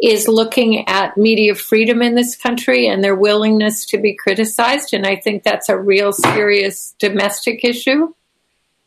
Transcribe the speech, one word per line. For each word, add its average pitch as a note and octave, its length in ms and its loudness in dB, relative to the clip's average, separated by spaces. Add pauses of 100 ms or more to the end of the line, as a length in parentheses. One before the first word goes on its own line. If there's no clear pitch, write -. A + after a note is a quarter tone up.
is G#3+ 260 2
looking A3 600 2
at F#3+ 280 -2
media G#3+ 380 4
freedom A3+ 460 0
in A#3+ 140 0
this A#3+ 200 0
country A#3+ 540 0
and G3 160 0
their G3 120 2
willingness G#3+ 720 2
to G#3 120 -2
be G3+ 160 -6
criticized. A3+ 800 -2
And G3 120 -2
I G3 100 -2
think G#3 260 -6
that's - 260 -2
a G3 80 2
real G3+ 360 2
serious G3+ 840 -2
domestic G3+ 680 -2
issue. C4 500 0 (720)